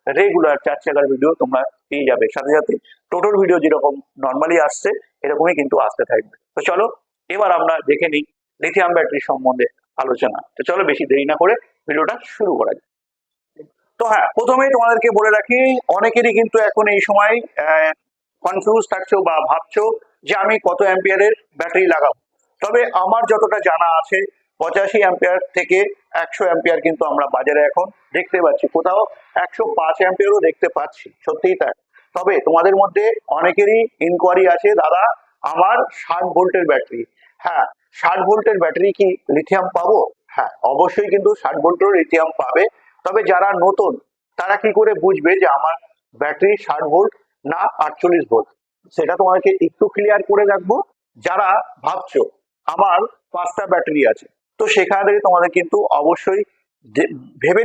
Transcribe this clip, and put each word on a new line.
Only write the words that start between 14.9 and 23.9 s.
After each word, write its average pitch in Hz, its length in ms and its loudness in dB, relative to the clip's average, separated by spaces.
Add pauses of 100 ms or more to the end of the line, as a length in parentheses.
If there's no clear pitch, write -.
বলে 214 200 4
রাখি, 240 200 0 (400)
অনেকেরই 226 400 0
কিন্তু 226 180 0 (120)
এখন 214 200 0
এই 202 200 2
সময়, 208 260 2 (300)
আহ, 156 260 2 (540)
কনফিউজ 190 380 0 (100)
থাকছো 190 240 -2 (120)
বা 160 80 0 (140)
ভাবছো 165 340 -2 (440)
যে 180 80 -2
আমি 214 180 0 (120)
কত 180 160 0
অ্যাম্পিয়ারের 190 520 2 (240)
ব্যাটারি 175 360 0
লাগাবো, 147 240 0 (440)
তবে 214 180 0 (220)
আমার 220 280 0
যতটা 214 280 2 (100)
জানা 170 200 2 (120)